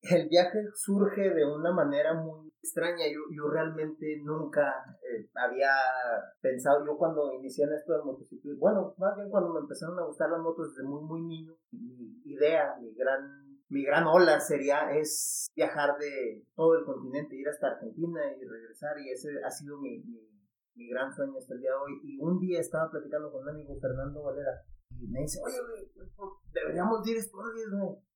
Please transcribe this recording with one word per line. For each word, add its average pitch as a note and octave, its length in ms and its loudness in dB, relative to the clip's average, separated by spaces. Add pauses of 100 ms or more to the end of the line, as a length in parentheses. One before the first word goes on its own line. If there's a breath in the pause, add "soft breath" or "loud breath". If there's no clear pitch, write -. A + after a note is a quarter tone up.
El E3 260 4
viaje F3+ 300 6 (160)
surge G3 560 4
de D#3 160 6
una D#3 240 0
manera D3+ 420 6
muy D#3+ 380 -4 (100)
extraña. E3+ 460 0
Yo, D3+ 140 -2 (120)
yo D3 160 -2
realmente D#3 760 -2
nunca, D3 500 0 (260)
eh, A#2 320 -8
había B2+ 380 2 (720)
pensado, C#3 440 4
yo D3 140 -2
cuando D#3 360 2
inicié C3+ 320 0
en D3+ 80 0
esto D#3 180 -4
del D3+ 100 2
motociclismo, C#3 560 -10
bueno, F#3 400 2
más G3+ 180 0
bien G3+ 140 -10
cuando F3 240 2
me D#3+ 60 -2
empezaron D#3+ 400 -8
a E3 40 -2
gustar D3+ 240 -2
las E3 120 0
motos D#3+ 340 -4
desde C3+ 140 -8
muy, D3 160 -8
muy E3 180 -6
niño, D#3+ 320 -10 (160)
mi A#2 540 -16
idea, D3 560 2
mi A2+ 140 -14
gran, C3+ 720 -4
mi C#3 160 -2
gran D3 240 4
ola D#3+ 320 10
sería, C#3+ 500 2
es - 640 0
viajar D3 460 2
de C3+ 420 -4 (140)
todo E3 200 8
el - 80 2
continente, C3+ 520 -6
ir C#3 100 -6
hasta C#3+ 220 0
Argentina D#3+ 540 -4 (180)
y B2+ 40 -12
regresar, A2+ 540 -10
y C3+ 100 -10
ese C3 200 -8 (180)
ha - 60 -4
sido C#3+ 260 -12
mi, A#2+ 220 -8
mi, A#2 180 -16 (560)
mi A#2+ 140 -18
gran C3 260 -4
sueño C#3 240 -6
hasta B2 160 -12
el B2 60 -10
día C3 100 0
de C3+ 60 0
hoy. C#3+ 260 -6
Y C#3 160 -12
un F3 220 2
día F3+ 180 0
estaba D#3 320 -2
platicando D3+ 400 -6
con C3+ 140 -10
un D3 60 -6
amigo, C#3+ 300 -12
Fernando C#3 440 -4
Valera, C#3 260 -4 (480)
y - 80 -10
me - 140 -4
dice, D3+ 260 -4
"Oye, B3+ 160 -6
güey, - 480 -14 (420)
deberíamos F3+ 520 0
de A3+ 80 0
ir A3+ 60 0
a G#3+ 40 -4
Sturgis, A3 480 -10
güey". G3 260 -2 (200)